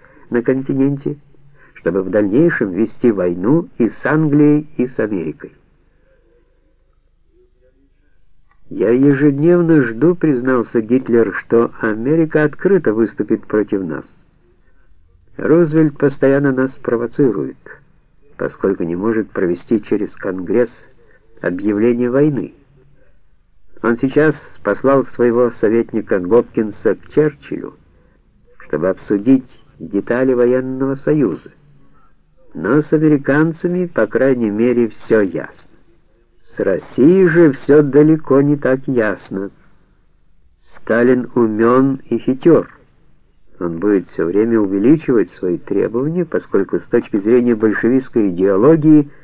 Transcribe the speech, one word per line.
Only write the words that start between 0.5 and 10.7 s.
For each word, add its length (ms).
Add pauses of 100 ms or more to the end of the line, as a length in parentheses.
чтобы 280
в 80
дальнейшем 600
вести 380
войну 580 (100)
и 100
с 160
Англией, 720
и 100
с 120
Америкой. 540 (3250)
"Я 220
ежедневно 880
жду", 340
признался 680